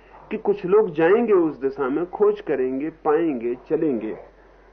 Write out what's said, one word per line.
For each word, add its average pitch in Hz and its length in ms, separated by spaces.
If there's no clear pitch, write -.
कि 214 80
कुछ 202 260
लोग 196 280
जाएंगे 202 400
उस 160 240
दिशा 135 320
में, 156 180
खोज 208 340
करेंगे, 131 480
पाएंगे, 147 540
चलेंगे, 123 500